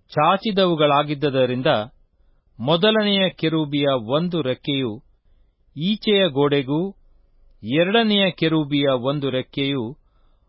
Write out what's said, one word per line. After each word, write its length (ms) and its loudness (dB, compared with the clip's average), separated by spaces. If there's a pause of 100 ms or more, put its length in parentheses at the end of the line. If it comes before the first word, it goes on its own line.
(120)
ಚಾಚಿದವುಗಳಾಗಿದ್ದರಿಂದ 1500 0 (920)
ಮೊದಲನೆಯ 680 2
ಕೆರೂಬಿಯ 640 -2
ಒಂದು 500 -2
ರೆಕ್ಕೆಯು 600 -4 (720)
ಈಚೆಯ 520 0
ಗೋಡೆಗೂ, 520 0 (960)
ಎರಡನೆಯ 520 2
ಕೆರೂಬಿಯ 560 0 (140)
ಒಂದು 300 -2
ರೆಕ್ಕೆಯು 640 -4 (520)